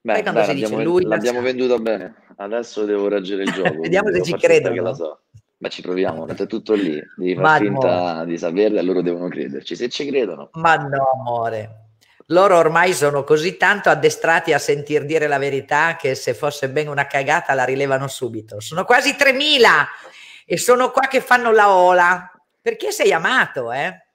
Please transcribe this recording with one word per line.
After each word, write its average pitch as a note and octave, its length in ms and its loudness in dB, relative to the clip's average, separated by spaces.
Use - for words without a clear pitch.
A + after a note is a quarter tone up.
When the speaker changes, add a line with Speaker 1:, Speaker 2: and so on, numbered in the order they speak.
Speaker 1:
Beh, A2 120 -2
Speaker 2:
Sai G2+ 80 0
quando F3 200 0
Speaker 1:
dai, G#2 40 2
Speaker 2:
si G2 80 -2
dice, G#2+ 220 -4
Speaker 1:
l'abbiamo - 20 -4
ven-, C3+ 140 -2
Speaker 2:
"Lui F3+ 160 2
la A2 120 -2
Speaker 1:
l'abbiamo A#2+ 220 -2
Speaker 2:
sa"? - 0 -
Speaker 1:
venduta B2+ 380 0
bene. G#2 360 -6
Adesso G#2+ 480 -6
devo G2+ 220 0
reggere G2 360 -4
il G2 80 -2
Speaker 2:
<laughs> - 0 -
Speaker 1:
gioco, D#2+ 320 -4
Speaker 2:
Vediamo G3 260 0
Speaker 1:
quindi - 20 -2
Speaker 2:
se F3+ 100 0
Speaker 1:
devo - 40 -4
Speaker 2:
ci F3+ 100 -4
Speaker 1:
far - 60 -6
finta D#3 300 4
che F2 80 -4
Speaker 2:
credono. - 20 -4
Speaker 1:
la F2+ 120 -4
so. D#2+ 300 -10
Ma F2+ 120 -8
ci - 120 -12
proviamo, F2+ 460 -4
è G2 200 -6
tutto A2 280 -2
lì. E2+ 260 -2
Devi F#2 200 -2
far F#2 140 2
Speaker 2:
Ma D#3 40 6
Speaker 1:
finta F2+ 720 0
Speaker 2:
no. - 20 -6
Speaker 1:
di E2+ 120 -6
saperla F#2+ 420 0
e E2+ 40 -2
loro F2+ 180 0
devono F2 280 -4
crederci. C#2+ 460 -10
Se A#2 140 -6
ci - 180 -8
credono. G#2+ 500 -4
Speaker 2:
Ma E3 180 2
no, C#3 340 -2
amore. A2+ 600 -6
Loro F#3 280 6
ormai E3 360 4
sono C#3+ 300 0
così D#3 340 2
tanto G3 320 2
addestrati D#3+ 640 2
a C#3+ 60 4
sentir C#3+ 460 -2
dire D#3 220 0
la C#3+ 100 0
verità C#3 580 0
che C3 200 -2
se C3 180 -4
fosse C#3+ 380 -4
ben D3 160 -2
una C#3+ 200 -2
cagata C#3+ 460 0
la C3 120 2
rilevano C3+ 420 -2
subito. A2+ 520 -10
Sono D#3+ 260 -6
quasi C4 300 2
tremila C4 720 4
e F3 120 -4
sono B3 340 2
qua C4 160 2
che C4 140 0
fanno A#3+ 300 2
la G#3 200 6
ola. F3+ 580 4
Perché A#3 300 -4
sei A3 220 2
amato, E3+ 580 -2
eh? E3 420 -6